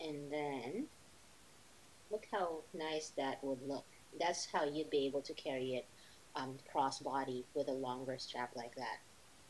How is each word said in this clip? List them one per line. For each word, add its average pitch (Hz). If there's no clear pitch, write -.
And 147
then 147
look 214
how 170
nice 156
that 135
would 135
look. 139
That's 175
how 170
you'd 147
be 143
able 139
to 156
carry 131
it, 120
um, 131
crossbody 135
with 143
a 135
longer 127
strap 123
like 120
that. 113